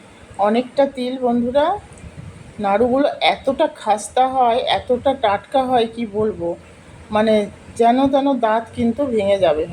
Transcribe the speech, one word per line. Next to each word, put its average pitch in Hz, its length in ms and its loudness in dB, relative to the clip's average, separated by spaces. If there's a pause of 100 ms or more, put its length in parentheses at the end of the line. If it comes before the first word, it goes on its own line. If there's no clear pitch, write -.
(380)
অনেকটা 240 480 0
তিল 262 320 -4
বন্ধুরা, 254 600 0 (840)
নাড়ুগুলো 233 500 2 (120)
এতটা 262 460 0
খাস্তা 220 600 -2
হয়, 247 300 2
এতটা 247 560 -2
টাটকা 220 500 -2
হয় 247 240 0
কি 233 180 -8
বলবো, 196 500 -4 (560)
মানে 214 340 2 (300)
যেন 247 320 4
তেন 269 320 0
দাঁত 226 240 0 (120)
কিন্তু 240 300 -2
ভেঙে 202 340 0
যাবে, 160 340 2